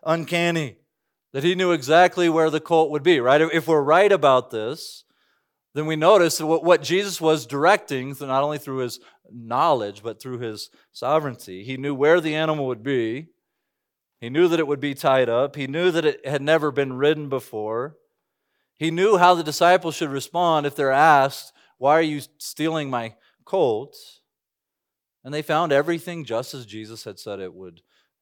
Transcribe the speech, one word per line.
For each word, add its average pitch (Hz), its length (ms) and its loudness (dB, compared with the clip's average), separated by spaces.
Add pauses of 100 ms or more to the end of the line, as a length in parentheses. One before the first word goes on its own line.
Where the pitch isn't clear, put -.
uncanny? 165 720 -2 (540)
That 135 120 -6
he 180 120 2
knew 180 160 0
exactly 170 580 4
where 160 200 2
the 151 120 -2
colt 160 300 0
would 151 120 -4
be, 160 160 4
right? 131 220 4
If 160 260 -2
we're 156 140 2
right 175 300 4
about 135 400 2
this, 117 520 -10 (720)
then 151 120 -6
we 156 120 -4
notice 170 400 6
that 160 80 -6
what, 160 180 0
what 165 180 4
Jesus 180 380 -4
was 156 260 0
directing, 139 720 -2
th-, 139 120 -14
not 131 160 0
only 147 140 -4
through 135 200 -10
his 123 240 -8 (280)
knowledge, 117 720 -2
but 110 200 -12
through 127 160 -10
his 113 320 -12 (240)
sovereignty. 123 720 -6
He 131 100 -10
knew 139 180 -6
where 151 280 4
the 156 140 -4
animal 156 320 -2
would 113 160 -8
be. 131 440 -4 (960)
He 117 80 -10
knew 165 180 2
that 165 140 0
it 147 60 -2
would 143 120 -4
be 139 140 -6
tied 131 340 2
up. 123 300 -2
He 135 100 -8
knew 170 240 0
that 160 140 0
it 147 200 -2
had 139 160 -4
never 151 300 2
been 135 220 -2
ridden 147 340 0
before. 120 680 -8 (800)
He 160 140 -4
knew 190 260 2
how 180 180 6
the 170 80 -2
disciples 170 520 2
should 139 160 -6
respond 156 540 0
if 143 120 -6
they're 139 140 0
asked, 139 600 4 (260)
"Why 147 200 2
are 165 40 2
you 151 200 -4 (160)
stealing 156 520 -6
my 117 260 -6 (280)
colt?" 139 540 -2 (1300)
And 135 80 -14
they 151 80 -6
found 156 320 0
everything 165 500 -2
just 113 300 -6
as 127 120 -14
Jesus 110 380 -16
had 101 160 -16
said 101 220 -12
it 92 120 -12
would 90 280 -20 (400)